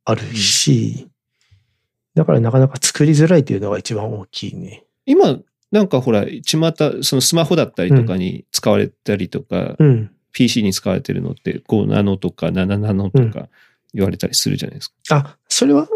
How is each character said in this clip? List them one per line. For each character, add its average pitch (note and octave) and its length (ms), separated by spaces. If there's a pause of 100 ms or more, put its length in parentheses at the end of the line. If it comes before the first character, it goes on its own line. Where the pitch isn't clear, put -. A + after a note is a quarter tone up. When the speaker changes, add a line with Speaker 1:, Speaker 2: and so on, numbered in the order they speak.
Speaker 1:
あ A2+ 100
る - 80 (140)
し、 A2 640
Speaker 2:
う - 20
ん。 - 20
う - 40
ん。 - 40 (1040)
Speaker 1:
だ D#3+ 100
か - 80
ら C3 80
な A2+ 120
か C3 80
な C3 80
か - 120
作 - 240
り D#3 80
づ D3+ 140
ら F3 100
い - 40
っ - 20
て C3+ 100
い G#2+ 40
う G2 40
の G2+ 100
が G#2 80
一 - 160
番 G#2+ 180
大 G2+ 140
き - 240
い G2 40
ね。 F#2+ 300 (220)
Speaker 2:
今、 C4+ 340 (320)
な G#3 100
ん F#3 60
か C3 120
ほ B2+ 120
ら、 G#2 120
巷、 - 480 (300)
そ C#3 140
の B2+ 60
ス - 120
マ E3 100
ホ E3 120
だ C#3 80
っ - 100
た F2 100
り E3 60
と C3 140
か F#2+ 120
に F#2 360
使 - 180
わ G2+ 80
れ G#2 80
た - 300
り G2+ 120
と - 140
か、 F#2+ 360
Speaker 1:
う D#3 60
ん。 D3 40
う - 20
ん。 A2 200 (220)
Speaker 2:
ピ B2+ 120
ー A#2 40
シ A#2+ 120
ー - 20
に G2 100
使 - 160
わ F#2+ 60
れ F#2 80
て G2 100
る F2+ 100
の F2 80
っ F2+ 40
て - 320
五 G2+ 200
ナ G#2 160
ノ G2 160
と F2+ 120
か E2 200
七 F#2+ 280
ナ G#2 140
ノ G2 180
と B2 200
か - 180 (460)
言 G2 100
わ F#2+ 60
れ - 80
た - 80
り - 80
す - 160
る F#2+ 80
じ - 80
ゃ - 20
な - 60
い - 20
で G#2 60
す - 120 (140)
か。 D3+ 80
Speaker 1:
う - 20
ん。 C#3 40
あ、 - 160 (100)
そ - 180
れ C#4+ 60
は D4+ 240